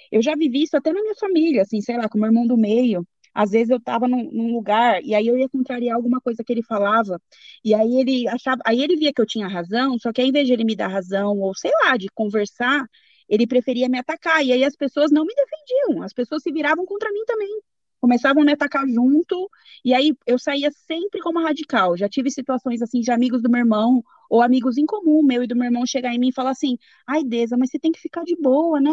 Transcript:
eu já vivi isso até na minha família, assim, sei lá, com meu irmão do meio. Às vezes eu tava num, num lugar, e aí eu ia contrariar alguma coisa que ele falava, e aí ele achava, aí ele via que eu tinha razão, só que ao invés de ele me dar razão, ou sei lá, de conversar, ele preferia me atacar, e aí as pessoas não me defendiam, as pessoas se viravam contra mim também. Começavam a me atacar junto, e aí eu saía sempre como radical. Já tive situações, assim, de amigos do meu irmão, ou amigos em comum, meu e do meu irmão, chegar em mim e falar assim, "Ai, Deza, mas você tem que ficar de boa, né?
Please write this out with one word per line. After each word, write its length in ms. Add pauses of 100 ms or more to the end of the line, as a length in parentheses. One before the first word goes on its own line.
(120)
eu 100
já 140
vivi 280
isso 140
até 160
na 80
minha 140
família, 480
assim, 180
sei 160
lá, 100
com 120
meu 80
irmão 180
do 100
meio. 480 (300)
Às 180
vezes 200
eu 100
tava 260
num, 240
num 220
lugar, 500
e 120
aí 100
eu 100
ia 140
contrariar 460
alguma 260
coisa 220
que 100
ele 80
falava, 580 (460)
e 80
aí 280
ele 260
achava, 360
aí 200
ele 120
via 160
que 100
eu 40
tinha 220
razão, 500
só 160
que 80
ao 60
invés 180
de 80
ele 100
me 120
dar 140
razão, 500
ou 160
sei 160 (120)
lá, 140
de 160
conversar, 720 (420)
ele 200
preferia 420
me 80
atacar, 480
e 60
aí 120
as 120
pessoas 340
não 160
me 80
defendiam, 680
as 100
pessoas 300
se 80
viravam 340
contra 260
mim 140
também. 240 (500)
Começavam 440
a 20
me 80
atacar 340
junto, 640 (340)
e 80
aí 220 (140)
eu 100
saía 340
sempre 480
como 220
radical. 560
Já 100
tive 220
situações, 540
assim, 180
de 100
amigos 300
do 80
meu 100
irmão, 440 (260)
ou 140
amigos 340
em 80
comum, 380
meu 200
e 40
do 80
meu 100
irmão, 180
chegar 300
em 60
mim 100
e 40
falar 180
assim, 260 (300)
"Ai, 160
Deza, 340
mas 140
você 80
tem 120
que 80
ficar 240
de 120
boa, 440
né? 140